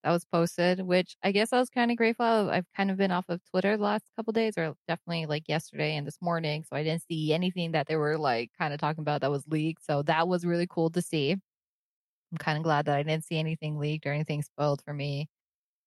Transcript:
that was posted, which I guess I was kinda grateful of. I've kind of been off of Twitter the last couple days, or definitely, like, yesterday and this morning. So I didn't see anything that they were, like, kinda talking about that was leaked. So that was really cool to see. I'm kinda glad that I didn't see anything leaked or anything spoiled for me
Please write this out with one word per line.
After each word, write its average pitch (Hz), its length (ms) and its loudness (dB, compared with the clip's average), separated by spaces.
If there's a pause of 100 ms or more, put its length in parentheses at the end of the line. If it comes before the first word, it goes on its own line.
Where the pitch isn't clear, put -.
that 160 80 4
was 175 120 2
posted, 175 560 2
which 180 440 2
I 196 80 2
guess 208 200 2
I 247 60 4
was 254 120 2
kinda 240 260 0
grateful 233 280 2
of. 220 240 4
I've 175 180 0 (100)
kind 196 140 2
of 190 60 0
been 190 140 2
off 180 180 0
of 175 120 -4 (100)
Twitter 196 260 2
the 208 60 -2
last 208 220 0 (120)
couple 226 160 -4
days, 220 240 0
or 160 180 -2 (120)
definitely, 165 400 -4
like, 151 220 -4
yesterday 151 480 -2
and 147 100 -4
this 156 160 -10
morning. 160 460 -2
So - 80 -6
I 151 80 -2
didn't 160 180 -2
see 156 320 0
anything 175 380 -2
that 151 160 0
they 156 80 0
were, 151 200 0
like, 120 420 0
kinda 147 200 -2
talking 156 240 -2
about 147 200 -2
that 139 100 2
was 139 160 -4
leaked. 156 360 -2
So 147 200 0
that 165 240 2
was 180 180 0
really 175 220 2
cool 165 220 2
to 175 120 0
see. 151 300 0
I'm - 1040 -12
kinda 156 240 0
glad 151 240 2
that 147 100 2
I 143 60 0
didn't 156 220 -2
see 165 140 -4
anything 156 400 -4
leaked 151 280 -4
or 143 60 -2
anything 151 300 -2
spoiled 143 420 -2
for 147 100 -10
me 143 340 -6 (580)